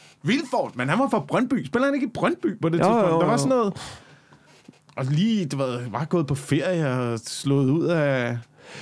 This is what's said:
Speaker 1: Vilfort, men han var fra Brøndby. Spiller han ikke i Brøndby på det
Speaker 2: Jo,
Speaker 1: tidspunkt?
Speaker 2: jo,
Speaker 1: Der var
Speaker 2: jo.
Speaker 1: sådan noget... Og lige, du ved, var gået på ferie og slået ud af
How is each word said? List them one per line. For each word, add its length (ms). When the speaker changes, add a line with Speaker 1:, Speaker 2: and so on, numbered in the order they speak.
Speaker 1:
Vilfort, 520
men 140
han 100
var 100
fra 100
Brøndby. 460
Spiller 200
han 100
ikke 120
i 20
Brøndby 520
på 80
det 100
Speaker 2:
Jo, 40
Speaker 1:
tidspunkt? 280
Speaker 2:
jo, 80
Speaker 1:
Der 60
var 60
Speaker 2:
jo. 60
Speaker 1:
sådan 120
noget... 240
Og 100
lige, 400
du 120
ved, 320
var 160
gået 220
på 80
ferie 560
og 280
slået 500
ud 160
af 520